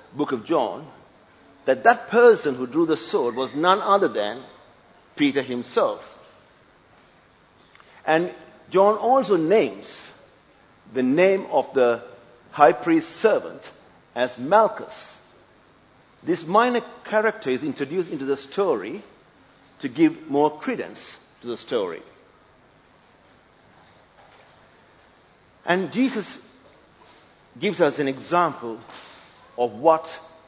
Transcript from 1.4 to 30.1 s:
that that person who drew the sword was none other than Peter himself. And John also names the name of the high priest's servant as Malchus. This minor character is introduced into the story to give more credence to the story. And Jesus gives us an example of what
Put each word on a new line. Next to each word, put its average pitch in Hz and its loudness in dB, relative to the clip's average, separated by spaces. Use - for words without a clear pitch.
that 131 0
that 233 4
person 220 4
who 127 -8
drew 151 0
the 156 0
sword 127 -4
was 127 -6
none 180 2
other 196 2
than 113 -6
Peter 139 0
himself. 123 -4
And 170 0
John 202 4
also 214 2
names 156 -2
the 127 -2
name 180 2
of 143 -2
the 120 2
high 151 8
priest's 165 0
servant 143 -2
as 123 -2
Malchus. 185 0
This 165 -4
minor 226 2
character 214 -2
is 127 -2
introduced 151 -4
into 143 -8
the 139 -2
story 147 -2
to 143 -6
give 147 0
more 147 2
credence 110 -10
to 117 -14
the 120 -8
story. 95 -4
And 175 0
Jesus 226 -4
gives 175 -2
us 143 2
an 143 -2
example 131 -2
of 120 -2
what 160 2